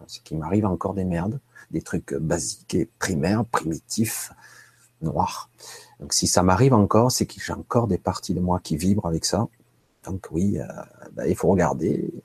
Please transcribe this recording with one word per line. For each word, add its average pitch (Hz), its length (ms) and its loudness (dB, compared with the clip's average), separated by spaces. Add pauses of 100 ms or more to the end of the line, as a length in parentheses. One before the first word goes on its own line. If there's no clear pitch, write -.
c'est - 160 -18
qu'il 76 140 -8
m'arrive 92 280 2
encore 95 280 -2
des 95 120 -2
merdes, 92 340 -2 (320)
des 80 100 -4
trucs - 320 -6
basiques 80 640 -4
et - 140 0 (100)
primaires, 95 460 0
primitifs, - 880 -4 (680)
noirs. - 480 -2 (520)
Donc - 120 -8
si - 140 2
ça 92 160 4
m'arrive 98 300 6
encore, 110 380 6
c'est - 140 0
que - 120 -8
j'ai - 160 -8
encore 110 340 0
des 92 100 0
parties - 360 -4
de 87 80 0
moi 90 200 2
qui - 140 -4
vibrent 98 320 0
avec 82 180 -2
ça. 101 220 0 (580)
Donc 92 260 -8
oui, 95 280 0
euh, 64 60 -8 (480)
ben, - 120 -4
il 85 100 2
faut - 120 0
regarder, 80 640 2 (120)